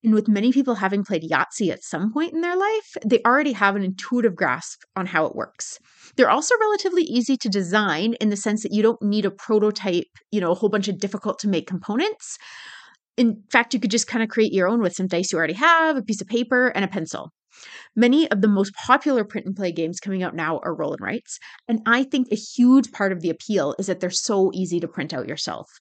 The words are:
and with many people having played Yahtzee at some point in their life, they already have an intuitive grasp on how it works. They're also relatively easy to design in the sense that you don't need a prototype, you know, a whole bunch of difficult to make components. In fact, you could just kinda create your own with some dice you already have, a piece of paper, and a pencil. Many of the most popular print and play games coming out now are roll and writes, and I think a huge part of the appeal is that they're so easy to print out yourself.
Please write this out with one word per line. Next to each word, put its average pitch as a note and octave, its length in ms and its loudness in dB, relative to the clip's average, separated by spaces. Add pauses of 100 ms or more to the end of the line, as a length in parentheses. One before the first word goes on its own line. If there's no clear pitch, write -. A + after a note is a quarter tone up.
and A3 120 4
with G#3+ 140 2
many G#3+ 220 4
people C4 260 2
having G3 280 0
played E3 260 -4
Yahtzee D#3+ 400 0
at - 140 -8
some F#3 260 -4
point D4+ 220 -2
in D#4+ 80 -2
their F4 160 -2
life, G#4+ 480 -2
they A3+ 220 4
already C4+ 260 2
have G3 240 2
an G3+ 60 -2
intuitive F#3+ 520 0
grasp D#3+ 460 -4 (160)
on F#3 100 -4
how F3 200 0
it - 100 -6
works. - 420 -10 (380)
They're B3+ 140 6
also D4+ 280 2
relatively G4 440 0
easy B3 340 0
to - 140 -4
design G3 640 0
in G#3+ 160 0
the G#3 60 -2
sense G#3+ 260 -2
that G#3 100 -6
you G#3 100 0
don't A3+ 200 2
need G#3 240 0
a F#3+ 40 0
prototype, G3+ 760 0 (240)
you G#3+ 100 -2
know, F3 120 0
a - 20 4
whole G3 160 0
bunch G#3 180 -2
of F#3+ 100 -6
difficult G#3 420 -6
to G#3 80 -2
make F3 180 0
components. A3+ 720 -6 (800)
In A3+ 340 0
fact, A#3 220 2
you A#3+ 80 0
could G3 120 -2
just A3+ 160 -2
kinda A3 180 -2
create A3 260 0
your F#3 160 2
own A#3 140 2
with F3+ 120 0
some F#3+ 120 -4
dice F#3 240 -2
you F3 80 -2
already D#3+ 160 0
have, D#4+ 420 2
a B3 60 -4
piece G#3+ 180 -6
of F#3+ 60 -10
paper, B3 420 0
and A#3+ 160 0
a - 40 -4
pencil. D#3+ 420 -8 (640)
Many B3 360 4
of G3 120 0
the G#3+ 60 4
most G3 260 2
popular C4 500 2
print G#3+ 220 -8
and F#3+ 80 -6
play F#3+ 160 -4
games E3 300 -4
coming F#3+ 220 -4
out F3+ 120 -6
now D#3+ 300 -4
are E3 100 -4
roll D3 180 -4
and - 80 -10
writes, - 380 -8 (300)
and A3+ 180 0
I D4+ 160 4
think C4 280 -2
a G#3+ 60 0
huge B3 540 4
part G3 220 -2
of F3 80 -6
the E3 100 -2
appeal D3+ 480 -2
is F#3+ 80 -4
that F#3 140 -2
they're F3+ 100 -2
so F#3+ 420 2
easy F3 280 -2
to E3+ 80 -6
print E3 260 -8
out B2+ 140 -6
yourself. - 420 -8 (100)